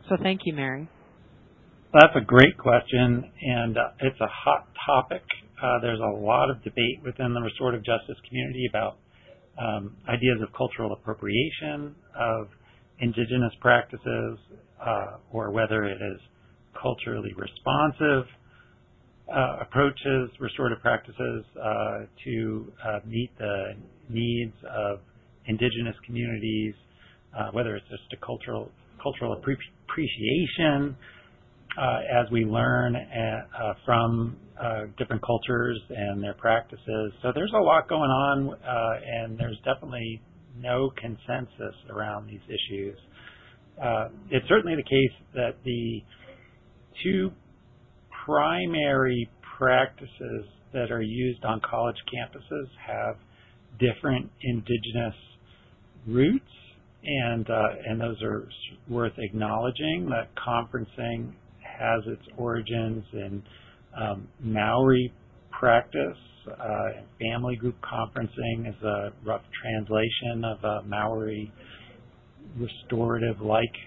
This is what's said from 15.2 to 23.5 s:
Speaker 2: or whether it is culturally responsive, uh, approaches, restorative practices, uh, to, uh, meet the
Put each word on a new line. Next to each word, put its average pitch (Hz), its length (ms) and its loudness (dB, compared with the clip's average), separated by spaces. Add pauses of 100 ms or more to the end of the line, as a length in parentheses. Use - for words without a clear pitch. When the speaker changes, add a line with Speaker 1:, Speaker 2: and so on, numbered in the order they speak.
Speaker 2:
or 110 180 -4
whether 107 360 2
it 98 140 -4
is 98 200 -6 (540)
culturally 113 600 -6
responsive, 135 960 0 (1000)
uh, 135 320 0
approaches, 135 680 0 (100)
restorative 120 420 -4
practices, 117 640 -2 (100)
uh, 107 500 -2 (200)
to, 110 460 -4 (120)
uh, 107 220 -4
meet 113 320 -4
the 101 380 -4 (340)